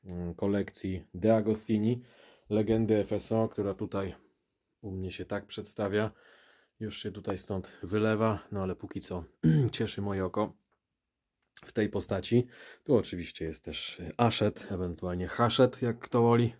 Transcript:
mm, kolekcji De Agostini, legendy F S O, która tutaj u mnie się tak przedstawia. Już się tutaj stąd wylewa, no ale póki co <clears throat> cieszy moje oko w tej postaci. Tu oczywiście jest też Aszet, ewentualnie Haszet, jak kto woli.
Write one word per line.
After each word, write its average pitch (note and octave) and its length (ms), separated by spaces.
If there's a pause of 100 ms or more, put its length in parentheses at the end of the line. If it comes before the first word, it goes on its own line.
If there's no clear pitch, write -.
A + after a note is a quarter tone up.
mm, F2 280
kolekcji G2 680 (100)
De A2 220
Agostini, A2 640 (480)
legendy G#2+ 480
F G2+ 160
S G2+ 180
O, A2+ 180
która G2 240
tutaj G2 420 (680)
u G#2 100
mnie F#2 200
się F#2 140
tak G2+ 200
przedstawia. G#2+ 680 (680)
Już G#2 240
się G#2 80
tutaj G2 260
stąd F#2 340 (120)
wylewa, G#2+ 560 (120)
no G2 120
ale F#2 120
póki - 260
co F2+ 220 (200)
<clears throat> D#3 280
cieszy G#2+ 300
moje G2 240
oko G#2 280 (1120)
w - 60
tej G#2+ 180
postaci. G#2 580 (360)
Tu D3 120
oczywiście F2 500
jest D#2+ 180
też - 380 (160)
Aszet, G#2+ 540
ewentualnie F2+ 560
Haszet, B2 540
jak A#2 180
kto - 220
woli. A#2 380